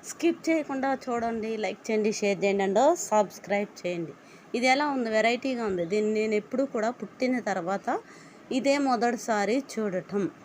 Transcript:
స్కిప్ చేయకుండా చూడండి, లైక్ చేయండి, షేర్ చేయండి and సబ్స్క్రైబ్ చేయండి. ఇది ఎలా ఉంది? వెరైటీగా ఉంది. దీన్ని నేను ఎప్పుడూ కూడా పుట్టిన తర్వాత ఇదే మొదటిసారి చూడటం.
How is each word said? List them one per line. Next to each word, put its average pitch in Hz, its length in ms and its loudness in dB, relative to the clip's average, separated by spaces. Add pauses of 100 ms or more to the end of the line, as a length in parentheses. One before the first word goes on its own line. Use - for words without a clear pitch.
స్కిప్ 330 380 -2
చేయకుండా 285 420 0 (160)
చూడండి, 233 460 -4 (120)
లైక్ 202 240 -6
చేయండి, 214 320 2
షేర్ 202 240 0
చేయండి 196 240 2
and 196 120 4 (300)
సబ్స్క్రైబ్ 202 640 0 (100)
చేయండి. 170 320 -6 (440)
ఇది 247 160 2
ఎలా 294 120 2 (100)
ఉంది? 240 200 -2
వెరైటీగా 233 540 0
ఉంది. 175 240 -2
దీన్ని 214 260 2
నేను 214 220 0
ఎప్పుడూ 254 320 -2
కూడా 226 160 0 (100)
పుట్టిన 254 400 -2 (100)
తర్వాత 190 380 -2 (720)
ఇదే 277 160 4 (140)
మొదటిసారి 233 680 0 (180)
చూడటం. 196 520 -2 (180)